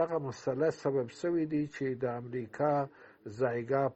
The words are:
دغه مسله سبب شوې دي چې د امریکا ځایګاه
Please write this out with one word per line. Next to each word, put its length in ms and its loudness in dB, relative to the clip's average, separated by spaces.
دغه 160 2
مسله 380 0
سبب 240 2
شوې 340 0
دي 120 2
چې 120 -4
د 20 2
امریکا 500 0
ځایګاه 560 2